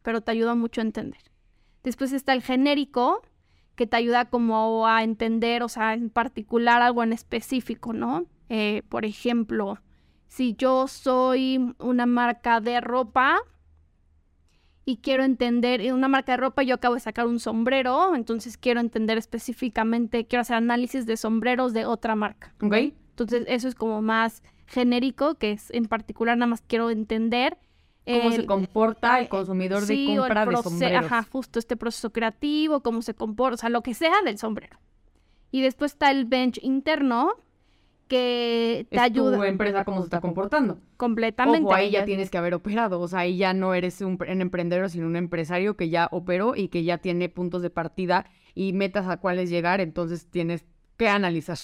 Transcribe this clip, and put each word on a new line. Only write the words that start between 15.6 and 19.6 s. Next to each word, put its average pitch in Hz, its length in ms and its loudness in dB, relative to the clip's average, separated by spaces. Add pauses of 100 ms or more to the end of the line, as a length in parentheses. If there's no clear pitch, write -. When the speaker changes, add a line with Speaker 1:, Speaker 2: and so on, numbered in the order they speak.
Speaker 1:
eh, 254 120 0
una 262 160 2
marca 269 240 2
de 240 40 0
ropa, 269 260 0
yo 254 120 2
acabo 247 200 0
de 262 40 -6
sacar 233 280 -4
un 233 120 0
sombrero, 254 760 2
entonces 226 420 -6
quiero 240 240 2
entender 226 360 0
específicamente, 226 1080 -2